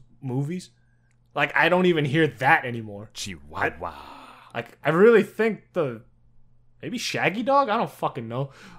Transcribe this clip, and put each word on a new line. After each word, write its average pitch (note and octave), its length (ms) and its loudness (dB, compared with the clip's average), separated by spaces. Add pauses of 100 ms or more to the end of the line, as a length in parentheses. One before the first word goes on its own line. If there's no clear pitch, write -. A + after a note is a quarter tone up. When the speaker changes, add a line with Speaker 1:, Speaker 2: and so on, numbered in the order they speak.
(200)
Speaker 1:
movies? C#3+ 500 -6 (680)
Like, D3 180 0
I D3+ 120 4
don't F3+ 180 4
even D#3+ 180 2
hear D#3 220 2
that C#3 380 2
anymore. G#2+ 500 -10
Speaker 2:
Chihuahua. E2+ 760 -6
Speaker 1:
I, - 680 -16
like, - 260 -12
I C#3 60 2
really A3 320 6
think - 500 -4
the, B2+ 300 -4 (800)
maybe G#3 160 -8
Shaggy F3 460 -2
Dog? C#4 240 2
I G#3 80 0
don't G3 120 -2
fucking C#3 380 -8
know. B2+ 240 -4 (280)